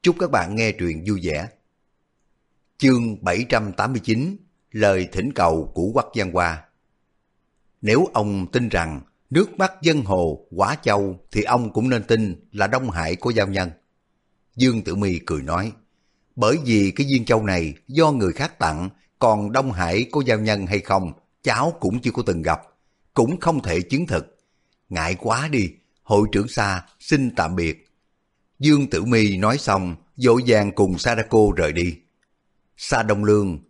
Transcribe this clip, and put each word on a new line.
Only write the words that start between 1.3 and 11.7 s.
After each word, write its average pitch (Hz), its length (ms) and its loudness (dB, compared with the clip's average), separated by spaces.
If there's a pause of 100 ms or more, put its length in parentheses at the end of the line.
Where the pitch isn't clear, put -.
Chương 120 460 2
bảy 95 240 0
trăm 107 240 0
tám 107 200 -2
mươi 120 120 -4
chín, 147 320 -2 (360)
lời 98 400 2
thỉnh - 200 -4
cầu 82 420 0
của 90 180 -2
Quách 123 220 0
Văn 95 180 -4
Hoa. 85 320 -2 (1160)
Nếu 127 300 4
ông 101 400 0
tin 120 160 0
rằng 82 320 -2 (300)
nước 180 280 0
mắt 190 140 0 (100)
dân 151 200 2
hồ, 90 480 0
quả 98 320 0
châu 101 360 0 (140)
thì 104 100 0
ông 120 300 0